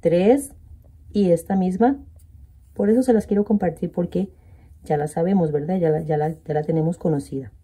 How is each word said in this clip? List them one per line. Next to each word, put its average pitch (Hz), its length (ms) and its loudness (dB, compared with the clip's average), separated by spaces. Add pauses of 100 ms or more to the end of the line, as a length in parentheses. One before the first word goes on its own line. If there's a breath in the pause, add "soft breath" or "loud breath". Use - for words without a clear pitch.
tres 190 540 2 (560)
y 196 200 2
esta 170 260 0
misma. 190 460 0 (720)
Por 202 160 -2
eso 233 140 4
se 254 100 2
las 214 140 2
quiero 202 180 0
compartir 185 480 -2
porque 180 400 -4 (500 soft breath)
ya 151 140 -2
la 147 100 -2
sabemos, 170 460 0
¿verdad? 151 260 -2
Ya 165 120 2
la, 156 100 0
ya 156 160 -2
la, 151 140 0
ya 156 240 -8
la 151 80 0
tenemos 160 340 -2
conocida. 139 560 -4 (120)